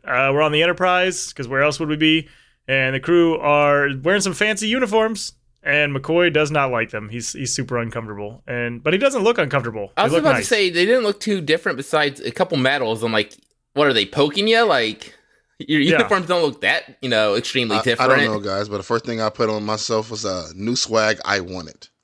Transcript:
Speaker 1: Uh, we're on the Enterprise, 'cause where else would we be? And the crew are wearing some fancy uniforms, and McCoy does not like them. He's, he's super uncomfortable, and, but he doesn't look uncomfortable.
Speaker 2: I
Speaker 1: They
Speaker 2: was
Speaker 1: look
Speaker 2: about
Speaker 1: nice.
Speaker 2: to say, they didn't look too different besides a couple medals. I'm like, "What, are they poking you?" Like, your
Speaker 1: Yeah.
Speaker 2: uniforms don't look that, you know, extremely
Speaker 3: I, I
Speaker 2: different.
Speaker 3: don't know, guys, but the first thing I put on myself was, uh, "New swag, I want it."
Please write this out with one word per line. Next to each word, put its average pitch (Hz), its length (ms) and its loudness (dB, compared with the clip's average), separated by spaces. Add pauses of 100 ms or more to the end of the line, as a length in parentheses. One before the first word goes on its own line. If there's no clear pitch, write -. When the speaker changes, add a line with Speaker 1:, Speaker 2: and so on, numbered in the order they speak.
Speaker 1:
Uh, 127 300 0
we're 147 80 2
on 151 100 2
the 151 100 2
Enterprise, 180 680 0
'cause 131 160 -10
where 135 140 0
else 147 180 0
would 165 80 -4
we 151 80 -2
be? 156 320 2 (400)
And 135 280 0
the 131 40 -2
crew 165 380 4
are 147 500 4 (160)
wearing 190 160 2
some 190 140 -2
fancy 214 340 -2
uniforms, 220 640 0 (320)
and 143 320 0
McCoy 165 380 2
does 151 180 2
not 139 200 0
like 113 180 -2
them. 107 180 -8
He's, 117 240 -10
he's 131 220 -6
super 123 240 -4
uncomfortable, 110 680 -8
and, 120 380 -8
but 151 80 0
he 190 80 0
doesn't 269 240 0
look 233 140 2
uncomfortable. 120 580 -4
Speaker 2:
I 185 60 0
Speaker 1:
They - 60 4
Speaker 2:
was - 80 2
Speaker 1:
look 330 80 4
Speaker 2:
about 302 100 4
Speaker 1:
nice. 220 100 0
Speaker 2:
to - 60 -4
say, 202 200 2
they 170 160 2
didn't 240 180 2
look 202 180 -2
too 202 180 0
different 156 380 -2
besides 143 420 -2
a - 120 -6
couple 170 260 -2
medals. 127 460 0
I'm 117 100 -2
like, 107 240 -2 (360)
"What, 143 140 4
are 135 60 4
they 104 120 4
poking 147 440 0
you?" 226 160 4
Like, 123 500 -2 (520)
your 151 140 2
Speaker 1:
Yeah. 151 160 4
Speaker 2:
uniforms 196 300 0
don't 175 140 0
look 143 200 -2
that, 131 400 -2
you 131 80 -6
know, 107 260 2
extremely 120 400 -2
Speaker 3:
I, 110 40 2
I 113 40 -4
Speaker 2:
different. 123 280 2
Speaker 3:
don't 131 200 4
know, 107 80 -2
guys, 101 300 -4
but 104 80 -6
the 98 60 -6
first 117 220 -2
thing 117 140 -6
I 110 100 0
put 110 200 -2
on 107 160 -4
myself 110 440 -4
was, 107 160 -10
uh, 90 300 -6
"New 113 220 -4
swag, 110 480 0
I 98 160 0
want 90 260 -10
it." - 220 -20 (140)